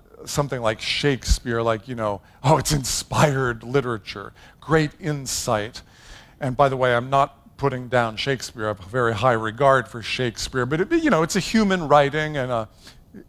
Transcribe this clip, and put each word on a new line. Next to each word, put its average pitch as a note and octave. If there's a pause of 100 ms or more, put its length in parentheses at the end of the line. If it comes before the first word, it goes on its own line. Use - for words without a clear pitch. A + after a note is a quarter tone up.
(240)
something C#3
like A2
Shakespeare, -
like, A2+
you B2+
know, G#2+ (200)
"Oh, D3
it's C3
inspired C3
literature, A#2 (280)
great D#3
insight." B2+ (580)
And B2+
by C#3+
the C3
way, B2+
I'm B2
not -
putting B2+
down A#2
Shakespeare. B2
I G#2+
have G#2
a F#2+
very A#2
high A#2+
regard A#2
for A2+
Shakespeare, B2
but D#3
it, G#3
you D#4+
know, E3
it's E3+
a F#3
human F#3+
writing, D3
and B2+
a, A2+ (600)